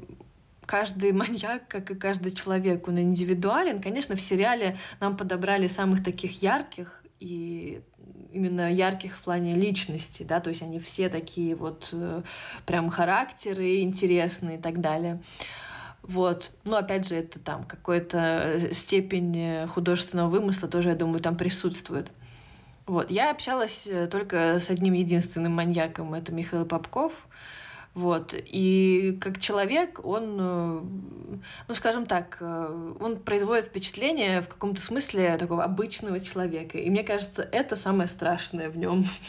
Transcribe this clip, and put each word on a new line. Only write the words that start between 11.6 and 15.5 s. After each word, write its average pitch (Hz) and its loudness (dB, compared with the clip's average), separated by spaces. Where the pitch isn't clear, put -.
э, 170 -4
прям 170 2
характеры 190 2
интересные 180 2
и 170 -12
так 165 -2
далее. 170 0